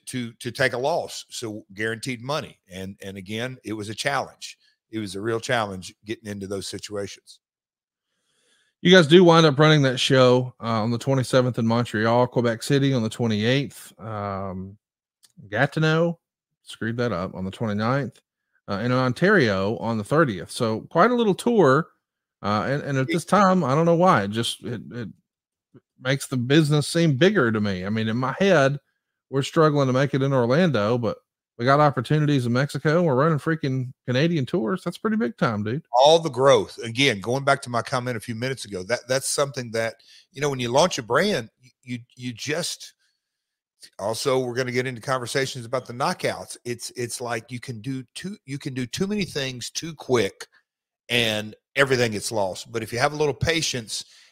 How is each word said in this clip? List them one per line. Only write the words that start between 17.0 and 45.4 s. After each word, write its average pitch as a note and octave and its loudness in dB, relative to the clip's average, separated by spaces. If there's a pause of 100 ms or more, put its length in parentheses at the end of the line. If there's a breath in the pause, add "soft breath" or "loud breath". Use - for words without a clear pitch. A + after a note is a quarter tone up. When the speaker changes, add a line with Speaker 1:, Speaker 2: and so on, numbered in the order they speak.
Speaker 2:
up, F2 -4
on F#2 -8
the F#2+ -6
twenty-ninth, A2 -4 (480)
uh, G2+ -4
and A2+ -4
in B2 0
Ontario B2 2
on A2+ -4
the G#2 -6
thirtieth. B2+ 0
So A2 -2 (100)
quite G3+ 4
a B3 0
little A3 2
tour. E3 4 (560)
Uh, G2+ 0
and, C#3+ -4
and C3+ -4
at C3 0
this E3 -2
time, F#3 4
I B2+ 0
don't D#3+ 2
know E3+ 4
why, E3 4
it G#2 -4
just, A#2 -4
it, A#2 -8
it A2 -10 (920)
makes C3 -4
the C3+ -4
business C#3+ 2
seem E3 2
bigger D#3+ 4
to A2 0
me. F#2+ -2
I - -4
mean, A2 -2
in A2 -2
my C3 -2
head, C#3+ 4 (500)
we're C3+ -2
struggling D3 4
to B2+ 2
make C3 0
it C3+ 0
in C#3 0
Orlando, B2 2
but A2 -4 (380)
we A#2+ -6
got C#3 6
opportunities D3 2
in A#2 0
Mexico, C#3+ 0
and F3+ 2
we're C3+ 2
running D3+ 2
freaking C3 -4 (160)
Canadian D3 0
tours. G3 -2
That's - -8
pretty A3 -2
big A#3 -4
time, G#2+ 0
dude. A#2+ -6
Speaker 1:
All D3 6
the E3 -4
growth. A#2+ 4
Again, A#2 0
going B2 -4
back C3+ 2
to A#2+ -10
my A#2 0
comment B2 -4
a G#2 -10
few A#2+ -8
minutes B2+ -6
ago, G2 -10
that, A#2 -4
that's C3 -2
something C3+ -4
that, A2+ -4 (300 soft breath)
you C3+ -14
know, C#3+ 0
when C3 -4
you A#2+ -4
launch E3 4
a C3 -6
brand, C#3 0 (360)
you, B2 -8 (160)
you B2 -10
just, D3+ -8 (1080 loud breath)
also, A#2+ -2
we're A#2+ -4
gonna B2 -2
get B2+ -2
into A#2+ -10
conversations C3 -4